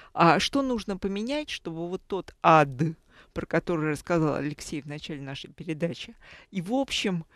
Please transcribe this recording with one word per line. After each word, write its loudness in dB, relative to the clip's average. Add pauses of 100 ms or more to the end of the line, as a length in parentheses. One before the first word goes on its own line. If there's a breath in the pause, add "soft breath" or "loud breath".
(140 loud breath)
А 8
что 0
нужно -2
поменять, -4
чтобы -8
вот -6
тот -6
ад, 6 (380 soft breath)
про -4
который 0
рассказал 0
Алексей -6
в -16
начале -10
нашей -12
передачи, -6 (340 loud breath)
и, -4
в -4
общем, 0